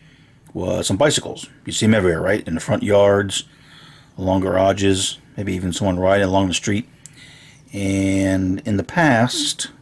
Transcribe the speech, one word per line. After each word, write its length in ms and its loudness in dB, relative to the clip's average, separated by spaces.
was 360 -4
some 80 -2
bicycles. 520 -2
You 80 -10
see 140 -2
'em 80 6
everywhere, 260 2
right? 260 -2
In 80 -6
the 60 -4
front 220 -2
yards, 640 2
along 220 0
garages, 800 2
maybe 180 -6
even 180 -4
someone 260 -2
riding 280 2
along 220 2
the 60 -2
street. 340 -4
And 960 0
in 120 0
the 60 -2
past 840 0